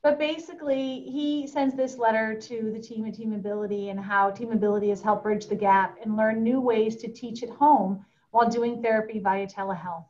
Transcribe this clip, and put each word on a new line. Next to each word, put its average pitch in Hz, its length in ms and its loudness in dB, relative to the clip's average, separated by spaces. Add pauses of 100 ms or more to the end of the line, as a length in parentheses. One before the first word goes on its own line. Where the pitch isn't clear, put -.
but 294 180 4
basically, 294 800 -4
he 294 480 -4
sends 269 260 0
this 262 240 -2
letter 220 440 2
to 220 300 -6
the 220 60 -6
team 220 280 -8
at 202 80 -8
Team 220 180 -6
Ability 202 560 -4
and 196 100 -6
how 196 320 2
Team 226 220 -6
Ability 208 380 2
has 196 120 -2
helped 208 220 0
bridge 214 220 0
the 202 100 -2
gap 196 440 4
and 214 160 -2
learn 220 280 2
new 254 160 2
ways 220 360 2
to 226 120 -10
teach 233 340 -10
at 233 60 -8
home 214 560 4 (260)
while 226 180 4
doing 233 340 0
therapy 220 360 0
via 190 280 0
telehealth. 180 640 -8